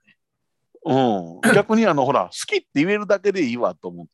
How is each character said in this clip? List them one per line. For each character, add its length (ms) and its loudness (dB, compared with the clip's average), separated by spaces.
う 80 0
ん。 40 6
逆 220 2
に 100 4
あ 80 2
の、 120 0
ほ 60 0
ら、 140 2
好 60 -12
き 260 -6
っ 40 -4
て 120 -20
言 160 0
え 80 0
る 100 -6
だ 120 2
け 120 -2
で 120 -2
い 100 -2
い 40 -6
わ 180 -2
と 120 -14
思 160 -14
っ 100 -20